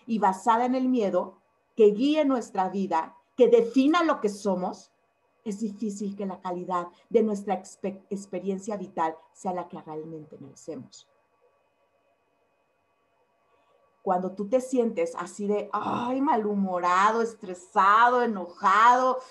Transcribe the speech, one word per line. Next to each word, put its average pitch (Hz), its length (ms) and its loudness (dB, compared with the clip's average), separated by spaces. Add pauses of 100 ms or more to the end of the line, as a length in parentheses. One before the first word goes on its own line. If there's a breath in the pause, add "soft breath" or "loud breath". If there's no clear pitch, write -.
y 226 120 -2
basada 214 480 2
en 254 80 0
el 262 140 0
miedo 202 500 -2 (380)
que 208 160 8
guíe 294 320 2
nuestra 220 440 0
vida, 175 480 -4 (200)
que 247 100 8
defina 262 560 4
lo 311 180 0
que 208 80 -2
somos, 190 640 -6 (540)
es 208 160 -8
difícil 202 560 -8
que 202 100 -8
la 185 140 -10
calidad 180 480 -6 (200 soft breath)
de 226 140 4
nuestra 208 320 -2
expe-, - 560 -10
experiencia 196 680 -8
vital 170 400 -6 (160 loud breath)
sea 190 200 -8
la 180 160 -8
que 165 120 -16
realmente 156 580 -14
merecemos. 135 680 -18 (3000)
Cuando 185 300 -4
tú 202 160 -10
te 254 120 2
sientes 233 560 -2
así 214 300 -10
de, 202 260 -4
ay, 226 480 -4
malhumorado, 202 1040 0
estresado, 208 1000 2
enojado, 240 960 4 (100)